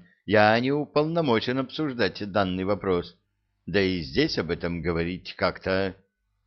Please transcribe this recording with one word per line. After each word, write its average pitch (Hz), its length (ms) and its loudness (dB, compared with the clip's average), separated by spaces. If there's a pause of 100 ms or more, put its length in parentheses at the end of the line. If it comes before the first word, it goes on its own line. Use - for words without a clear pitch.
(260)
я 107 340 6
не 131 120 -2
уполномочен 147 880 0
обсуждать 120 720 -4
данный 92 340 0
вопрос. 98 520 -2 (500)
Да 87 140 0
и 92 220 0
здесь 95 360 -2
об 85 120 -2
этом 85 320 -4
говорить 87 520 -4
как-то...» 95 640 -2 (500)